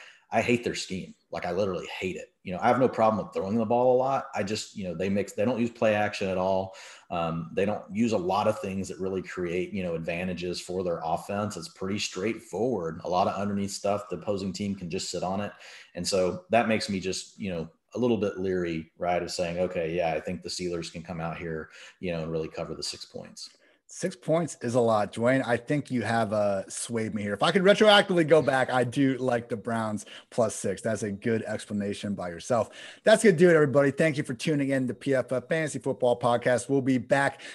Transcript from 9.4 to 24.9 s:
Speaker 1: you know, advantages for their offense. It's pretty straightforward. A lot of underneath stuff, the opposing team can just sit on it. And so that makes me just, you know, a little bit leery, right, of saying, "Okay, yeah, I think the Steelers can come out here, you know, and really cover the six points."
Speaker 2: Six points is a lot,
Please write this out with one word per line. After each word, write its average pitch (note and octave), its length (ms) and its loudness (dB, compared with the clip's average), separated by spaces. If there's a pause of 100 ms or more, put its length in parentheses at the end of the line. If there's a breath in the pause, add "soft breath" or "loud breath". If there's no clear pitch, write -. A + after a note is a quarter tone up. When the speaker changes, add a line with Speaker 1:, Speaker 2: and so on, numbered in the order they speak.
Speaker 1:
you F#2+ 100 -4
know, E2+ 120 -4
advantages F2 680 -4
for F2+ 220 -4
their E2+ 200 -2
offense. G2+ 540 -4
It's D#2+ 100 -12
pretty G2 320 -6
straightforward. G2 1040 -4
A - 60 -6
lot F#2 180 2
of F#2+ 80 -2
underneath G2+ 360 -2
stuff, G2+ 380 -2
the F2 80 -6
opposing F#2+ 360 -4
team G2+ 220 -4
can F#2 140 -10
just F2+ 220 -6
sit F2+ 120 -4
on F#2+ 180 -2
it. G2+ 100 -6 (440 loud breath)
And F2+ 120 -6
so F#2 420 0
that A2 200 4
makes G#2+ 200 0
me F#2+ 120 -2
just, - 360 -8
you G2+ 120 -6
know, E2 200 -6 (260)
a G#2+ 40 -4
little A#2 180 2
bit G2 220 -2
leery, F2 580 -2
right, F2 260 0
of E2+ 80 -6
saying, F2 280 -2
"Okay, E2+ 340 -2
yeah, E2 200 0
I D#2 60 -2
think F2+ 240 -8
the - 60 -10
Steelers E2+ 420 -6
can E2 120 -12
come E2+ 160 -10
out E2 180 -6
here, D#2+ 320 -8 (300 loud breath)
you F2 140 -4
know, D#2+ 100 -4
and E2 80 -6
really D#2+ 180 -4
cover D#2+ 260 -8
the - 80 -10
six - 220 -10
points." - 440 -16 (400 soft breath)
Speaker 2:
Six - 280 -6
points D#3+ 440 0
is A#2+ 140 -2
a B2 60 6
lot, G#2+ 320 2